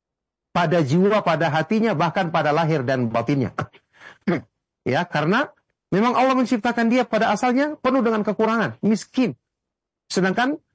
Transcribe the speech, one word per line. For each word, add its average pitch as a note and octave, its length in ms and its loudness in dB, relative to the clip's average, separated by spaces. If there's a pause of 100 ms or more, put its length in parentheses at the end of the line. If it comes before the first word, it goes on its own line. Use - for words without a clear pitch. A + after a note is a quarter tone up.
(500)
pada F3 320 2
jiwa, F#3 400 2
pada E3 260 0
hatinya, G#3+ 460 0
bahkan E3+ 400 -2
pada D3+ 160 0
lahir D3+ 320 0
dan B2+ 260 -2
batinnya. A#2 460 -2 (720)
<clears throat> E3 160 -2 (440)
Ya, C#3 160 0
karena F3+ 480 -2 (400)
memang A3+ 240 2
Allah C4 240 2
menciptakan A#3 480 0
dia B3 160 2
pada G#3+ 320 0
asalnya B3+ 400 0
penuh B3+ 320 0
dengan A3 160 0
kekurangan, G#3+ 640 -2
miskin. G#3+ 480 0 (720)
Sedangkan A3 560 -2 (120)